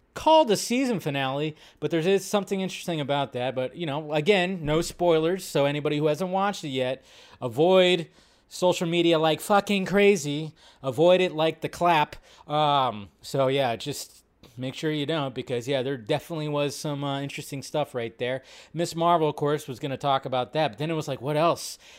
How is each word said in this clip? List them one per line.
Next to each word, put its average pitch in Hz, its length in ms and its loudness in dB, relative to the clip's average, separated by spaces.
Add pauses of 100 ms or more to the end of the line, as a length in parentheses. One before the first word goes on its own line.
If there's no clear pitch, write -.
(160)
called 311 340 6
a 190 80 4
season 240 420 0
finale, 143 560 -2 (240)
but 147 120 -4
there 165 80 2
is 190 260 2
something 196 360 -2
interesting 180 400 -6
about 139 320 -2
that. 123 200 -4
But, 127 220 -4
you 170 100 -8
know, 151 280 -6
again, 180 500 2
no 151 180 2
spoilers, 175 640 2
so 139 220 0
anybody 147 320 0
who 156 100 2
hasn't 165 240 -2
watched 190 320 -2
it 151 60 -8
yet, 131 340 -4 (380)
avoid 170 640 4 (460)
social 180 320 0
media 165 320 4
like 156 220 2
fucking 202 460 0
crazy. 160 680 2 (300)
Avoid 165 380 4
it 180 100 0
like 160 300 -2
the 139 80 -4
clap. 170 480 2 (320)
Um, 135 580 0 (140)
so, 135 260 0
yeah, 131 300 0
just - 460 -12 (340)
make 127 160 -8
sure 156 180 -4
you 147 140 -2
don't, 139 280 -4
because, 120 360 -6
yeah, 135 140 0
there 139 120 -4
definitely 151 540 -4
was 143 260 -2
some, 143 260 -6
uh, 139 200 -4
interesting 139 400 -10
stuff 147 340 -4
right 117 220 -6
there. 127 260 -4 (300)
Miss 165 200 -4
Marvel, 165 360 2
of 143 80 -4
course, 147 320 -2
was 120 100 -12
gonna 139 160 -6
talk 135 300 0
about 127 260 -2
that, 156 180 0
but 104 100 -12
then 156 120 -2
it 160 40 -2
was 151 120 -4
like, 135 140 -6
"What 151 160 -4
else?" 160 400 0 (220)